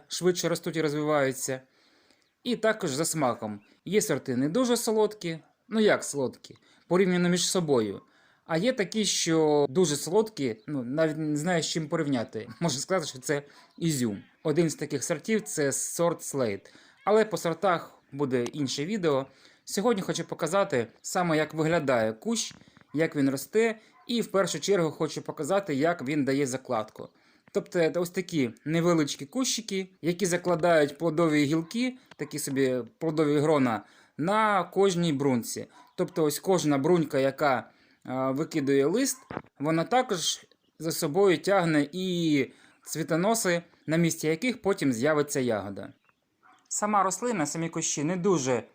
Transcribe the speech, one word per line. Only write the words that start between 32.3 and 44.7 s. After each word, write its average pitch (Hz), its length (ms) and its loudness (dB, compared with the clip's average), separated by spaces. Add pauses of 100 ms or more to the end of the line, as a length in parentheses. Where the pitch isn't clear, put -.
собі 131 440 0 (160)
плодові 156 400 2
грона, 139 460 2 (340)
на 202 460 2
кожній 175 480 2
брунці. 127 540 -2 (280)
Тобто 170 300 -2
ось 147 140 0
кожна 151 400 2
брунька, 156 400 2
яка, 135 520 2 (340)
а, 131 260 -2
викидує 139 560 2
лист, 240 320 0 (400)
вона 160 260 0
також 240 640 -2 (320)
за 160 140 -4
собою 170 460 2
тягне 165 540 2
і 170 540 0 (400)
цвітоноси, 170 760 0 (240)
на 156 100 0
місці 160 320 2
яких 214 340 -2
потім 190 300 0